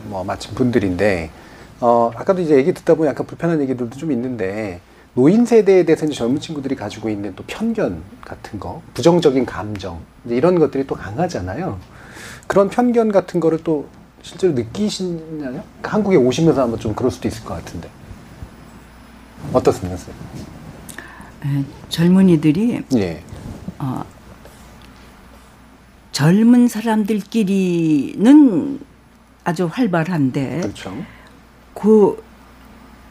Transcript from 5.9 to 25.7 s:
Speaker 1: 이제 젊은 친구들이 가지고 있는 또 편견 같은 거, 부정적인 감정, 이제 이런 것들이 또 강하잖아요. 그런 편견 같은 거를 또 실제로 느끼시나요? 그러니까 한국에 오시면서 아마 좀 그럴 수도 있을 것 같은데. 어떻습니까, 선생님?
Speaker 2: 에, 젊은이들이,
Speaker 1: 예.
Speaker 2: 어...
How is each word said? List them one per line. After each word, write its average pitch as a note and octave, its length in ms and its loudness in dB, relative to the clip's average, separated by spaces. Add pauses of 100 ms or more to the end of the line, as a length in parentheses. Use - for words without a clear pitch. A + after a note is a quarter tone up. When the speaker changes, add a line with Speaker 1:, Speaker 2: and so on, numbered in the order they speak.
Speaker 1:
이제 D3 80 -2
젊은 B2 260 -2
친구들이 C3+ 340 -8
가지고 G#2+ 340 -8
있는 G2+ 280 -6
또 - 100 -14
편견 F#3 560 -4 (220)
같은 - 340 -14
거, - 240 -12 (120)
부정적인 C#3 520 4
감정, F#2+ 540 -10 (240)
이제 A#2+ 120 -4
이런 E3+ 220 2
것들이 C3+ 280 0
또 D3+ 100 -6
강하잖아요. A#2 840 -6 (680)
그런 G3+ 220 4
편견 A#3 440 2
같은 F#3 280 0
거를 D#3+ 220 2
또 D3+ 240 -2 (360)
실제로 F3+ 320 -2
느끼시나요? D#3+ 960 -6
그러니까 - 420 -12
한국에 G3+ 240 2
오시면서 C3+ 480 2
아마 A#2 140 -2
좀 A2 160 -6
그럴 A#2+ 160 -2
수도 - 180 -6
있을 - 160 -10
것 E2+ 100 -10
같은데. - 340 -14 (1600)
어떻습니까, F#2 440 0
선생님? - 280 -16 (1400)
Speaker 2:
에, C#3 40 -4 (260)
젊은이들이, F3 920 4 (140)
Speaker 1:
예. F2 260 -2 (560)
Speaker 2:
어... C3 240 -6 (2000)